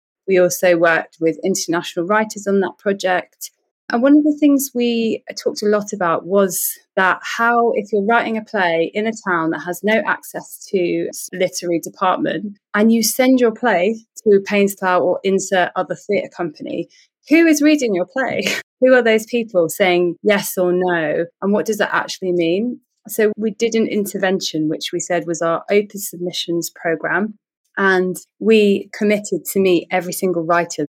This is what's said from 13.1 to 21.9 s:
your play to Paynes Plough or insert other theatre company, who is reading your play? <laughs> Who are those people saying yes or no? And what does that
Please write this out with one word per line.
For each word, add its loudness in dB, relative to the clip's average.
your 4
play 0
to 6
Paynes 2
Plough 2
or 0
insert 0
other -4
theatre -4
company, -8
who 6
is 4
reading 4
your -2
play? -4
<laughs> -10
Who 6
are 6
those 2
people 0
saying 2
yes 0
or 2
no? 0
And 0
what 0
does -4
that -2